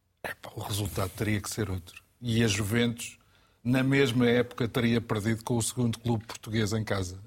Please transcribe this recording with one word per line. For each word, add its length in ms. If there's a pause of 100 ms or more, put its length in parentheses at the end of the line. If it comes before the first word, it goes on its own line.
(240)
epá, 320
o 60
resultado 500
teria 280
que 80
ser 220
outro. 320 (180)
E 240
a 40
Juventus, 720 (440)
na 200
mesma 440
época, 400
teria 320
perdido 440
com 140
o 40
segundo 380
clube 260
português 480
em 100
casa. 440